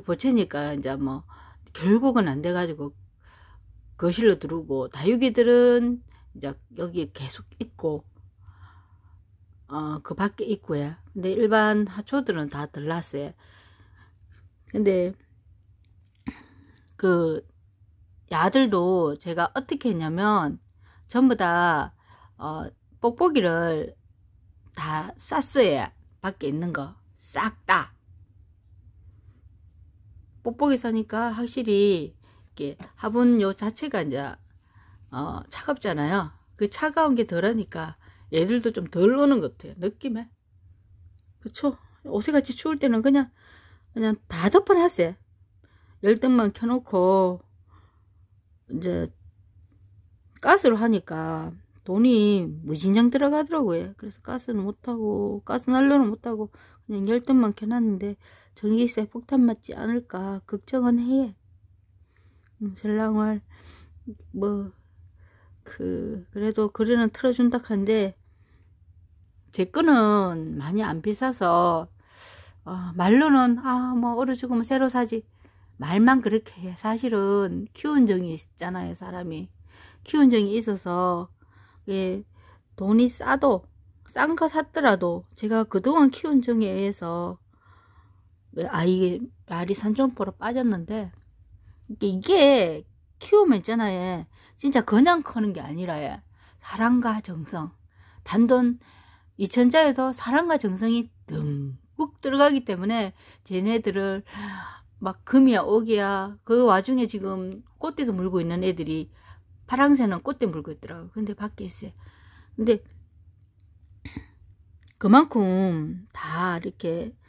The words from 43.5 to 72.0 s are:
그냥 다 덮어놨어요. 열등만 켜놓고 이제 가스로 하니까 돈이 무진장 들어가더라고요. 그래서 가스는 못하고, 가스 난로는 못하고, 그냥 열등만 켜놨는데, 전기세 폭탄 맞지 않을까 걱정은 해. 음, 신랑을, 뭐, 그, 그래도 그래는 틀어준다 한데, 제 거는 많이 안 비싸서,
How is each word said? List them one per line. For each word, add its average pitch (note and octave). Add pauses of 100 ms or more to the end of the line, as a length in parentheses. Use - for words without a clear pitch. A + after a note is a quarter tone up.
그냥 A3 (140)
다 E3+
덮어놨어요. F4 (920)
열등만 A3+
켜놓고 F#3+ (1300)
이제 E3+ (1300)
가스로 D4
하니까 E3 (340)
돈이 G#3 (160)
무진장 F#3+
들어가더라고요. C#4
그래서 G#3+
가스는 A#3+
못하고, G#3
가스 -
난로는 C4+
못하고, G#3+ (340)
그냥 G3
열등만 A#3+
켜놨는데, G#3 (400)
전기세 A3
폭탄 B3
맞지 -
않을까 G3
걱정은 B3
해. B3 (1200)
음, G3+
신랑을, G#3+ (920)
뭐, G3+ (920)
그, -
그래도 G#3+
그래는 A3+
틀어준다 B3
한데, G3+ (1400)
제 F#3+
거는 G3+
많이 E3+
안 E3
비싸서, F3 (760)